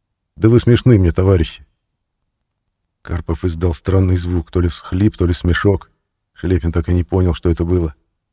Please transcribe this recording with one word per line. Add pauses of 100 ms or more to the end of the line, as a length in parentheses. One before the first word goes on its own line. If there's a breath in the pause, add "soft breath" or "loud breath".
(360)
Да
вы
смешны
мне,
товарищи. (1400)
Карпов
издал
странный
звук,
то
ли
всхлип,
то
ли
смешок. (420)
Шелепин
так
и
не
понял,
что
это
было, (400)